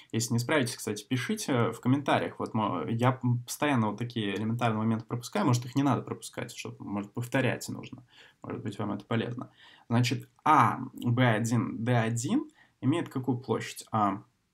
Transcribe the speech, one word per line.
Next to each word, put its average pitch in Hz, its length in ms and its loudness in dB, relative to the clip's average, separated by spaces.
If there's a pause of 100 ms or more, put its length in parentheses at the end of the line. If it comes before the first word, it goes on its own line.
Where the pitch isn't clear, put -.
(120)
Если 117 220 0
не 117 60 2
справитесь, 127 380 2
кстати, - 280 -6
пишите 127 680 0
в - 100 -10
комментариях. 127 580 2
Вот - 140 -4
мо-, 98 340 0
я 123 360 2
м, 123 200 2
постоянно 131 460 0
вот 104 80 -6
такие 107 380 -2
элементарные 113 440 0
моменты 113 260 0
пропускаю. 165 400 -2
Может, 120 200 4
их - 100 -6
не 139 80 2
надо 139 200 2
пропускать, - 520 -10
что, - 240 -10
может, 101 340 -6
повторять 120 560 -2
нужно. - 340 -12 (380)
Может - 220 -10
быть, 107 160 -8
вам 104 140 -2
это - 120 -10
полезно. 117 460 -4 (380)
Значит, 120 400 2 (160)
А 127 340 6 (140)
Б 120 340 2
один 110 560 2
Д 123 140 2
один 120 520 0 (320)
имеет 156 280 0
какую 123 300 -2
площадь? - 520 -4
А, 101 320 2 (300)